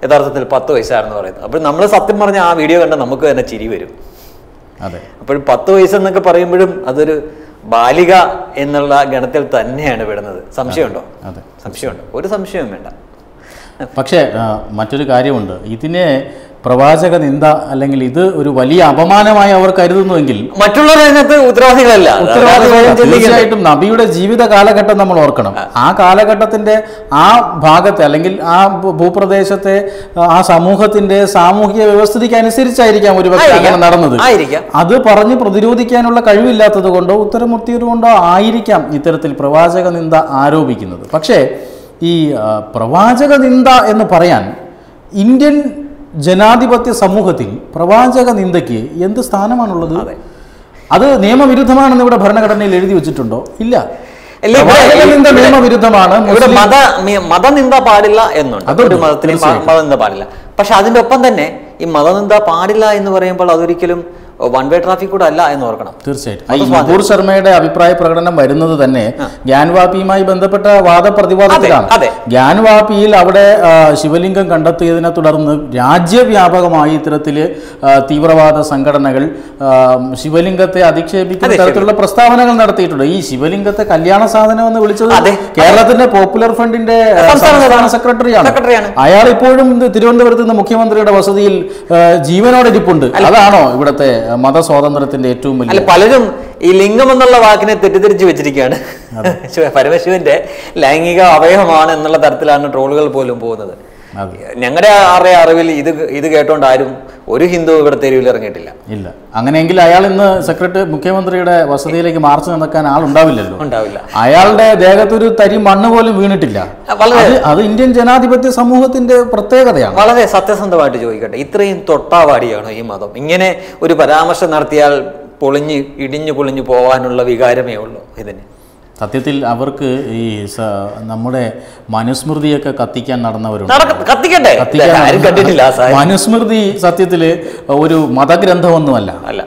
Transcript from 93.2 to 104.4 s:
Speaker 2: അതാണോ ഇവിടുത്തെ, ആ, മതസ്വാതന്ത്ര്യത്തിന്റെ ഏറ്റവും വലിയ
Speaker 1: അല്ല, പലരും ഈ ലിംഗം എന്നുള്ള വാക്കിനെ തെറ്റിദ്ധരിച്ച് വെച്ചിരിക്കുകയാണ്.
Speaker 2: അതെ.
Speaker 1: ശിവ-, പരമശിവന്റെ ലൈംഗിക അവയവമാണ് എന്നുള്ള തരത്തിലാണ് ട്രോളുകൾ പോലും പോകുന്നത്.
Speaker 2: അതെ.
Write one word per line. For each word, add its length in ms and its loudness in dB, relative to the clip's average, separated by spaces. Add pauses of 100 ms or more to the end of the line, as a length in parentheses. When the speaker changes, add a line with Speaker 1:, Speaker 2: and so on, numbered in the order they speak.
Speaker 2:
അതാണോ 460 4
ഇവിടുത്തെ, 560 -2
ആ, 60 -2
മതസ്വാതന്ത്ര്യത്തിന്റെ 920 0
ഏറ്റവും 300 -4
വലിയ 200 0
Speaker 1:
അല്ല, 120 0
പലരും 440 4 (260)
ഈ 100 2
ലിംഗം 400 2
എന്നുള്ള 260 4
വാക്കിനെ 360 4
തെറ്റിദ്ധരിച്ച് 520 0
വെച്ചിരിക്കുകയാണ്. 540 -2 (380)
Speaker 2:
അതെ. 200 -4 (180)
Speaker 1:
ശിവ-, 200 0
പരമശിവന്റെ 720 0 (300)
ലൈംഗിക 440 0
അവയവമാണ് 720 4
എന്നുള്ള 380 0
തരത്തിലാണ് 440 -2
ട്രോളുകൾ 340 -2
പോലും 320 -6
പോകുന്നത്. 500 -12 (280)
Speaker 2:
അതെ. 400 -14